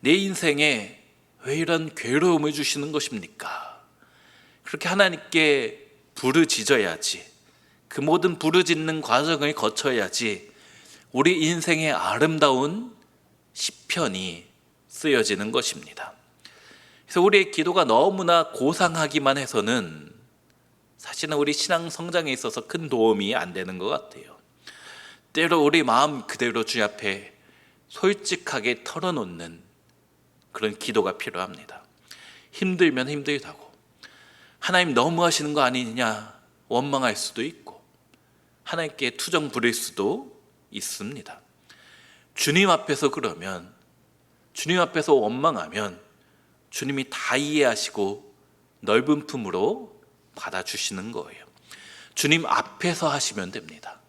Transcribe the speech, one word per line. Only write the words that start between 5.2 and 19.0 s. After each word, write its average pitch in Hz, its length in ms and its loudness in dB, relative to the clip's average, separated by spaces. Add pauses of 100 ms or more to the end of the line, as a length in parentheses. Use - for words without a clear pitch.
부르짖어야지, 131 1120 0 (640)
그 - 140 -8
모든 165 360 2
부르짖는 160 640 2
과정을 147 520 2
거쳐야지 110 1000 -2 (600)
우리 156 300 4
인생의 160 500 0
아름다운 151 1040 2 (580)
시편이 92 920 -6 (420)
쓰여지는 110 640 0
것입니다. - 640 -6 (920)
그래서 - 160 2
우리의 196 300 6
기도가 175 320 2
너무나 170 680 4
고상하기만 151 840 2